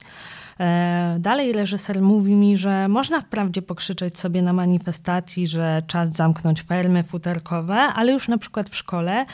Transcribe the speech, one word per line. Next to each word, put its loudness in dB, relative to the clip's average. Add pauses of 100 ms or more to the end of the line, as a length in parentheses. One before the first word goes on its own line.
(600)
E, 2
dalej 0
reżyser -2
mówi 6
mi, 6
że 0
można 0
wprawdzie -4
pokrzyczeć -8
sobie 0
na 2
manifestacji, 0
że 0
czas -2
zamknąć 2
fermy 0
futerkowe, -4
ale 2
już -2
na 2
przykład -6
w -14
szkole -4